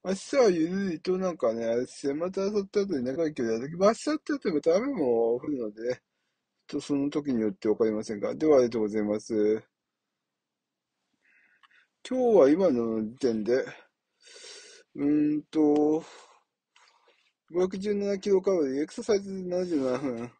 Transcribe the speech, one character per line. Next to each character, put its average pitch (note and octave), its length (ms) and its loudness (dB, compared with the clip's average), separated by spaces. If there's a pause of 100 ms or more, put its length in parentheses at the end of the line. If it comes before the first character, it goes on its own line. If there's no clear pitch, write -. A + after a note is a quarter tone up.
明 F#3 120 -4
日 - 240 -6
は A#3+ 120 6
ゆ E3 180 2
る F#3+ 240 -4
り D#3+ 100 -6
と F#3 160 -2
な F#3 140 -2
ん E3 60 -10
か A#2 160 0
ね、 A#2 120 -4
あ A2+ 100 0
れ B2 60 0
で B2+ 60 -4
す - 200 -10
ね、 C#3 60 -2
ま E3+ 180 -4
た F#3+ 140 -4
明 G3+ 60 -2
後 G#3 120 -2
日 G3 220 -2
後 F3 120 -4
に B2 60 -4
長 C3+ 240 -2
い D3+ 60 -6
距 C#3 100 -4
離 A2+ 160 -2
歩 C3+ 100 -8
き、 E3 60 -12
ま F#3 120 2
あ、 - 20 8
明 A#3 40 2
日 - 180 -6
っ D#4 40 -2
て D4+ 140 -10
言 D4 80 -2
っ - 20 -12
て E3 300 0
も E3 80 4
雨 C4+ 160 -2
も A#2+ 420 2
降 C3+ 120 -8
る D3 100 -4
の A2 140 -6
で A2+ 180 -6
ね、 B2+ 120 -6 (680)
ち - 80 -12
ょ - 20 -2
っ C#3+ 40 -4
と - 60 -14
そ D3 80 0
の C#3+ 140 0
時 D3 240 -2
に A#2 80 0
よ A2 80 2
っ G2+ 40 -4
て - 140 -4
わ G#2+ 80 4
か A2+ 100 2
り A2 60 2
ま G#2+ 120 -4
せ A2+ 120 -8
ん G2+ 60 -10
が。 A2 120 -2
で D3 140 0
は、 D3+ 80 8
あ C3+ 40 8
り B2+ 60 6
が A#2 60 -2
と A#2+ 80 -4
う - 40 0
ご G#2+ 40 0
ざ G#2+ 120 -2
い G#2+ 40 0
ま G#2 160 -2
す。 G#2+ 440 0 (2500)
今 B3+ 80 -2
日 A#3+ 200 4
は C#3 120 10
今 E3+ 220 4
の A2+ 340 0
時 A#2 120 -12
点 A2+ 260 0
で、 A#2+ 220 0 (1300)
う C#3+ 100 -6
ー D3+ 320 0
ん D3 60 -6
と、 D3+ 600 2 (1500)
五 E3+ 100 -2
百 F#3 160 -2
十 G3+ 160 -4
七 G3+ 260 -2
キ G3+ 100 -4
ロ F#3+ 120 4
カ G3 100 0
ロ E3+ 140 2
リ C3+ 140 -2
ー、 D3+ 40 -2
エ - 20 -2
ク - 80 -18
サ A#3+ 100 -10
サ A3 120 2
イ G3 40 0
ズ G3 100 -8
七 F#3 360 -4
十 F3 160 -4
七 B2+ 180 0
分。 A#2+ 400 -6